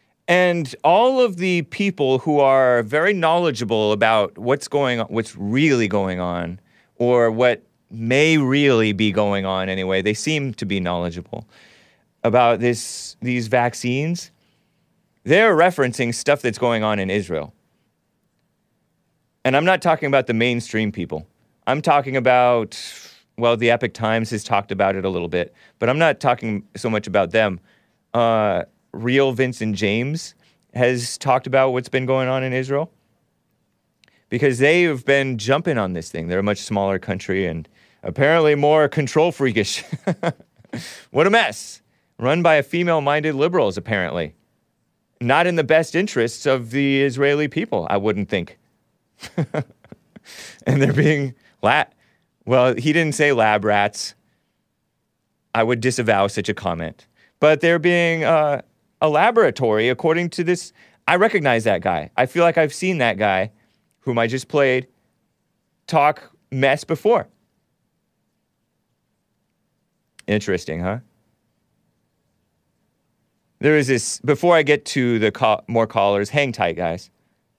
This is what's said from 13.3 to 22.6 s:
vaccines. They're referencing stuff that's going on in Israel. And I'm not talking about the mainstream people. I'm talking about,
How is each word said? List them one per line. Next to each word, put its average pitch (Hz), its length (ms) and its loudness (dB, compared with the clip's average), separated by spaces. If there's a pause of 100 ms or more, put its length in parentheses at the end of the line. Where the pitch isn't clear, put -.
vaccines. 123 880 -4 (880)
They're 196 320 4
referencing 135 580 2
stuff 143 300 0
that's 117 160 -2
going 117 240 0
on 107 160 0
in 95 100 -2
Israel. 87 460 -4 (1900)
And 131 120 2
I'm 151 80 2
not 185 160 2
talking 160 280 0
about 135 180 2
the 120 80 -2
mainstream 117 560 -2
people. 80 340 -8 (440)
I'm 139 120 0
talking 139 360 2
about, 123 600 2 (640)